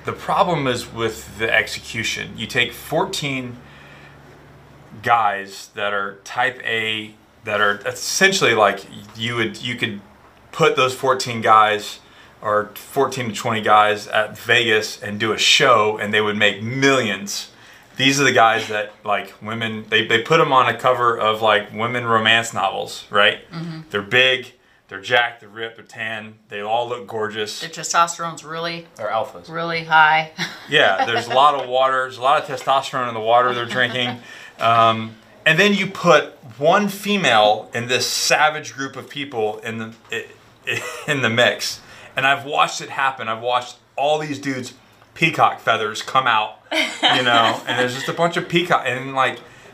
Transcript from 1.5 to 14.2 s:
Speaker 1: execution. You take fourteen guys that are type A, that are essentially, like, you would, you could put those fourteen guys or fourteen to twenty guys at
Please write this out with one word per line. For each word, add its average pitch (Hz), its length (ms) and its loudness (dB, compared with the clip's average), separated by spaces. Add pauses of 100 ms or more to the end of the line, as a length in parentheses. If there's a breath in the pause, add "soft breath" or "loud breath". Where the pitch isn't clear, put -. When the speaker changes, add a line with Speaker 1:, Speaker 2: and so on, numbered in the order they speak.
Speaker 1:
execution. 104 840 -4
You 113 80 -8
take 120 280 -2
fourteen 135 800 -6 (1500 loud breath)
guys 104 720 0
that 104 180 -2
are 101 300 -4
type 127 400 -4
A, 110 500 -4 (300)
that 104 180 0
are 101 240 2
essentially, 151 680 0
like, 101 320 2 (300)
you 117 200 -6
would, 110 260 -4
you 120 140 -8
could 107 260 -6 (500)
put 156 240 2
those 127 200 2
fourteen 127 460 -2
guys 107 580 4 (420 loud breath)
or 104 340 0
fourteen 127 540 -2
to 101 60 -8
twenty 113 260 -2
guys 107 460 4
at 107 300 -2